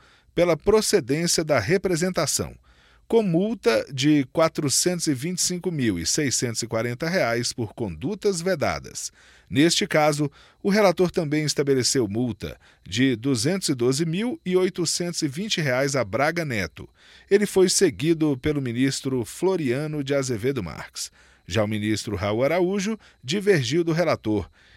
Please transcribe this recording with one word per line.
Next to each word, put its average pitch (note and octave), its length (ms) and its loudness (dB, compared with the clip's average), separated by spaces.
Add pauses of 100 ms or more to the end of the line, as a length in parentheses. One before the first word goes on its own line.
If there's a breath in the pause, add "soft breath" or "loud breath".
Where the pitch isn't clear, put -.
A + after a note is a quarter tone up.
(340 soft breath)
pela E3+ 220 2
procedência E3+ 880 2
da D3 160 2
representação, D#3+ 960 -2 (500 soft breath)
com A3+ 160 4
multa G#3 680 0
de C#3+ 400 2
quatrocentos D#3+ 720 0
e D#3 60 2
vinte D#3 260 -4
e - 40 0
cinco F3+ 280 -2
mil A#2+ 280 0
e E2+ 80 -4
seiscentos B2+ 560 -2
e A#2 40 -6
quarenta A#2+ 400 -4
reais A#2+ 460 0
por A2 220 -6
condutas D3+ 680 -4
vedadas. A#2 720 -4 (360 soft breath)
Neste E3 380 2
caso, D3+ 420 2 (320 soft breath)
o G3+ 100 0
relator F#3 400 4
também D3+ 340 0
estabeleceu C3+ 640 2
multa G#2 500 -4 (240 soft breath)
de B2+ 320 0
duzentos C3+ 540 -2
e D3+ 60 0
doze C3+ 320 0
mil G3+ 380 -4
e F#3 120 0
oitocentos F3+ 640 -2
e D#3 80 -2
vinte F3+ 320 -6
reais C3+ 340 0
a C3 80 0
Braga C#3 420 -2
Neto. G#2+ 440 -4 (420 soft breath)
Ele G#3 140 6
foi F#3+ 240 4
seguido D3+ 680 2
pelo D3 240 -2
ministro C3 600 0
Floriano D3+ 800 -2
de C#3 120 -2
Azevedo B2+ 500 -2
Marques. - 480 -12 (340 soft breath)
Já G2 160 -2
o G#2 60 0
ministro G#2+ 480 -2
Raul G#2+ 260 0
Araújo F#3 560 0 (240 soft breath)
divergiu E3 600 2
do E3 80 0
relator. A#2 580 0 (260 soft breath)